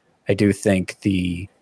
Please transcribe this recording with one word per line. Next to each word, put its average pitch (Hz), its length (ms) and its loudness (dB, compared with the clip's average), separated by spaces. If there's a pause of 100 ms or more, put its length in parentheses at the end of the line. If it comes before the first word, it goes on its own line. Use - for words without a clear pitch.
(280)
I 101 60 2
do 101 180 4
think 95 480 -2
the, 90 480 -2 (140)